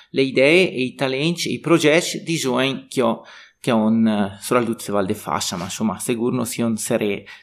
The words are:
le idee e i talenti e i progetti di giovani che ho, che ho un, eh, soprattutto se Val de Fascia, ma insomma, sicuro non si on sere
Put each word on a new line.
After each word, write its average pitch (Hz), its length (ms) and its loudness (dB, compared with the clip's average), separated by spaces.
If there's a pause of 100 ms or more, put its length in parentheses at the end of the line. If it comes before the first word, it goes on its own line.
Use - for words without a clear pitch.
(120)
le 131 100 0
idee 139 500 4
e 120 100 -4
i 127 120 -4
talenti 143 560 -2
e - 40 -4
i 120 60 -4
progetti 160 640 2
di 165 140 -4
giovani 131 520 -2
che - 140 -2
ho, 113 220 0 (360)
che - 120 -2
ho 117 60 4
un, 113 300 4
eh, 101 340 0
soprattutto 117 380 0
se - 120 -8
Val 101 160 0
de 104 80 -2
Fascia, 95 400 -4
ma 87 80 -6
insomma, 95 340 -4
sicuro 123 380 -2
non 120 100 -2
si - 160 -6
on 113 160 0
sere 107 460 -2 (200)